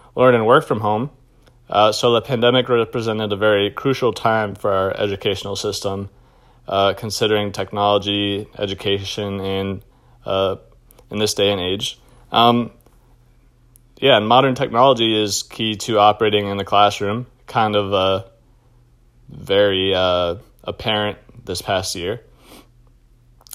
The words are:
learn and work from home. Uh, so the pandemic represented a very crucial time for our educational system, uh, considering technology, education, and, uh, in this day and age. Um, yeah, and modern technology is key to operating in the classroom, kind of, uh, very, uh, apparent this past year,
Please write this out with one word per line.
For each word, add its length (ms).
learn 200
and 100
work 200
from 140
home. 320
Uh, 220
so 220
the 80
pandemic 480
represented 640
a 40
very 340
crucial 440
time 420
for 160
our 260
educational 580
system, 540
uh, 260
considering 580
technology, 960
education, 840
and, 440
uh, 300
in 80
this 140
day 180
and 100
age. 380
Um, 400
yeah, 200
and 100
modern 280
technology 640
is 220
key 320
to 240
operating 480
in 100
the 60
classroom, 640
kind 280
of, 180
uh, 300
very, 640
uh, 420
apparent 540
this 160
past 340
year, 260